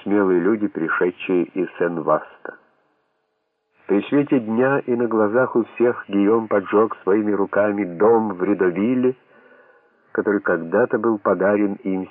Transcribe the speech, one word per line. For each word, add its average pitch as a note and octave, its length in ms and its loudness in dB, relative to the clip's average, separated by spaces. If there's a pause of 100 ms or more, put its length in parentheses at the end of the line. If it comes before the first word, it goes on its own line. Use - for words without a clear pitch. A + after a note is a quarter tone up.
смелые G2 380 2
люди, G#2 260 0
пришедшие E2+ 800 -2
из F2 320 -6
Сен-Васта. D#2+ 800 -4 (1300)
При G2+ 220 2
свете C#3+ 300 2
дня B2 400 0
и B2 160 -4
на A#2+ 120 0
глазах A2 480 0
у A#2 80 2
всех A#2 460 -2
Гийом G#2 400 2
поджег G#2 540 0
своими G#2 280 2
руками G2+ 540 0
дом G#2+ 480 2
в F2+ 100 -8
Редовиле, G2+ 720 0 (960)
который G#2 300 -2
когда-то G2 580 0
был A2 200 0
подарен G2+ 640 0
им F#2+ 280 -4